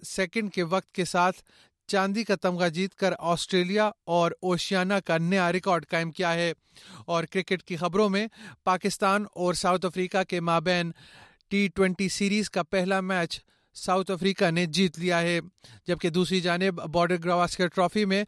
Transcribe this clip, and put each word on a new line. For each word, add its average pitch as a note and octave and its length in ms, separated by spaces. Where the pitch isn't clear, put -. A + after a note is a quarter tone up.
سیکنڈ G3 480
کے F3+ 100
وقت F3+ 280
کے F3+ 140
ساتھ F3+ 300
چاندی G3 360
کا G3 120
تمغہ F3+ 340
جیت F#3 260
کر F#3 240
آسٹریلیا F3+ 720
اور E3+ 260
اوشیانا F#3 580
کا E3 180
نیا F3 340
ریکارڈ F3 380
قائم E3 220
کیا E3+ 220
ہے۔ E3+ 200
اور E3 180
کرکٹ F3+ 400
کی F3+ 120
خبروں F3+ 340
میں، G3+ 180
پاکستان G3 640
اور F3+ 180
ساؤتھ F3+ 320
افریقہ F#3 380
کے F3+ 160
مابین E3+ 520
ٹی G3+ 260
ٹوئنٹی F#3+ 340
سیریز G3+ 400
کا F3+ 140
پہلا F#3+ 360
میچ F#3 420
ساؤتھ F#3+ 380
افریقہ F#3 400
نے F3 140
جیت D#3+ 340
لیا E3+ 220
ہے، E3+ 180
جبکہ F3 220
دوسری F3+ 320
جانب F3 320
بارڈر E3+ 560
گواسکر F3 380
ٹرافی F#3+ 380
میں G3 220